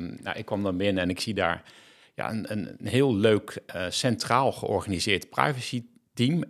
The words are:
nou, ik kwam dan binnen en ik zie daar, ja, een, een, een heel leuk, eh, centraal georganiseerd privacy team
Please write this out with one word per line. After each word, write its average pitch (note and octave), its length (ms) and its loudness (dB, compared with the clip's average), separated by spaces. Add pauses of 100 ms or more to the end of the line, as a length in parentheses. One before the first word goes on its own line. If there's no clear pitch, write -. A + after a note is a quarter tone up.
(240)
nou, E2+ 140 -6
ik A2+ 80 -10
kwam G2+ 180 -2
dan F#2+ 140 0
binnen F#2+ 260 2
en F2+ 60 0
ik F2+ 100 -2
zie G#2+ 140 -4
daar, F2 300 0 (500)
ja, - 180 -6
een, A2 200 -6
een, F2+ 280 -6
een - 80 -8
heel B2 280 4
leuk, G#2 500 4
eh, F2+ 240 -6
centraal A#2+ 640 2
georganiseerd F#2+ 800 -2
privacy C3 540 -2 (300)
team D3 360 0